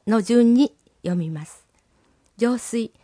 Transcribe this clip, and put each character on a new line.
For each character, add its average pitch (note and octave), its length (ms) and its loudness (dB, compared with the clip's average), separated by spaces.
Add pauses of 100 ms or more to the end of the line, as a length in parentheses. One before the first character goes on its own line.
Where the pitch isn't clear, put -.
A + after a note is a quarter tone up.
の G#3+ 160 0
順 A#3 320 4
に C4+ 200 2 (280)
読 F3+ 120 -4
み E3 160 -4
ま D#3 140 -10
す。 - 220 -20 (680)
浄 A#3+ 220 -2
水、 A3+ 340 -8 (120)